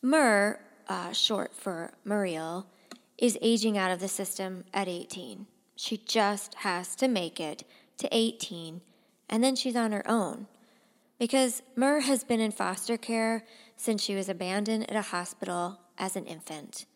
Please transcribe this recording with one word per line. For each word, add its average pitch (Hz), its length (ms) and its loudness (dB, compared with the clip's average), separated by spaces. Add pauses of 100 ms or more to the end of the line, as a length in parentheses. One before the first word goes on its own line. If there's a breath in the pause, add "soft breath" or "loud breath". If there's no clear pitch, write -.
Mur, 233 560 6 (300)
uh, 175 240 -4
short - 420 0
for 170 400 -8 (100)
Muriel, 180 640 -2 (500 loud breath)
is 240 240 4
aging 220 380 4
out 185 140 2
of 175 80 -2
the 190 80 -4
system 185 560 -6 (100)
at 196 140 0
eighteen. 185 580 -10 (300)
She - 220 -6
just 208 580 0
has 180 400 -4
to 262 100 2
make 185 320 0
it 151 240 -6 (360 soft breath)
to - 120 -4
eighteen, 175 680 -2 (500 soft breath)
and 220 140 4
then 262 100 4
she's 247 220 -2
on 226 160 2
her 208 180 -2
own. 208 380 0 (680 soft breath)
Because 254 460 2 (140)
Mur 277 240 4
has 262 240 2
been 226 160 2
in 220 100 2
foster 196 460 -2
care 226 500 0 (300 loud breath)
since 214 260 0
she 196 140 -2
was 190 120 -2
abandoned 202 640 0
at 208 60 -2
a 208 60 0
hospital 180 760 -4 (180)
as 190 200 -4
an 190 100 -6
infant. 160 680 -12